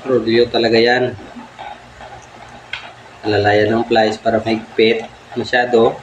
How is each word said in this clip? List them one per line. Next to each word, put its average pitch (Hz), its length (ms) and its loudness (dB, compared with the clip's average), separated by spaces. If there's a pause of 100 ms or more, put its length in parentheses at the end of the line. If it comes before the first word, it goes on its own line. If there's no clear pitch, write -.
rodeo 117 480 2
talaga 113 240 0
yan. 120 400 2 (2000)
Alalayan 104 480 2
ng 113 160 0
plies 110 320 2
para 110 240 0
mahigpit 113 640 0 (320)
masyado. 120 640 0